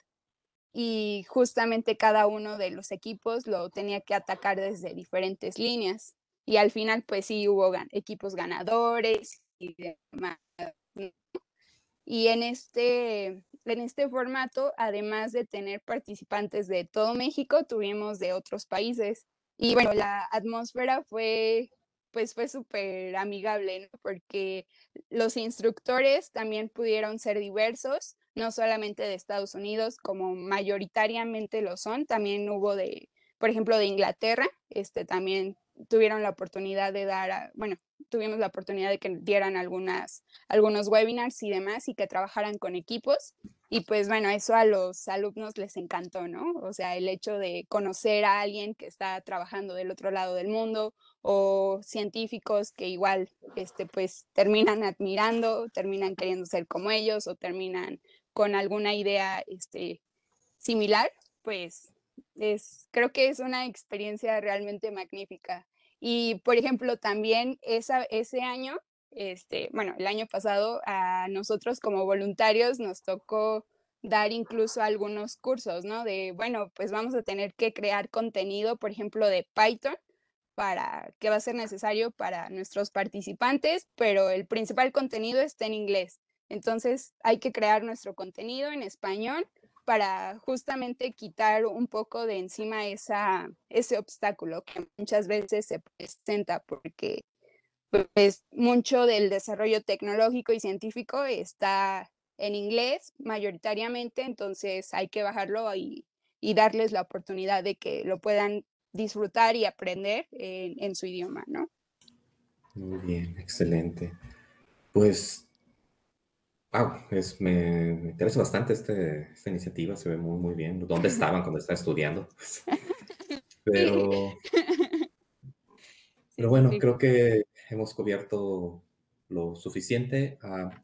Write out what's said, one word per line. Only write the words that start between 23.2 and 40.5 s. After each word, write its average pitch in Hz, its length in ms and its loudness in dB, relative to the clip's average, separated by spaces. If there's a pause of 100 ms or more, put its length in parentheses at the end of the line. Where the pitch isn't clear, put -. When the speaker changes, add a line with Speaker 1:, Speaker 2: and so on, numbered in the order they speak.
Speaker 1:
¿no? 196 220 -20
Porque 190 640 -6 (440)
los 226 260 0
instructores 247 920 2
también 220 380 -6
pudieron 214 500 -2
ser 208 220 -2
diversos, 220 760 -4 (200)
no 226 160 -4
solamente 220 500 0
de 202 120 -4
Estados 202 400 -6
Unidos, 214 420 -2
como 190 380 -4
mayoritariamente 208 1300 -2
lo 185 140 -4
son, 269 300 -4
también 208 440 0
hubo 202 260 0
de, - 320 -6 (300)
por 226 120 4
ejemplo, 220 280 4
de 208 80 4
Inglaterra, 202 600 2 (220)
este, 190 360 -6
también 190 520 -2 (320)
tuvieron 214 340 6
la 208 80 2
oportunidad 196 640 -4
de 196 120 -2
dar, 190 260 -2
a-, - 240 -6
bueno, 208 220 -4 (320)
tuvimos 214 300 -2
la 208 80 2
oportunidad 190 440 -4
de 202 80 2
que 190 220 -6
dieran 196 360 2
algunas, 180 640 -4 (260)
algunos 208 400 4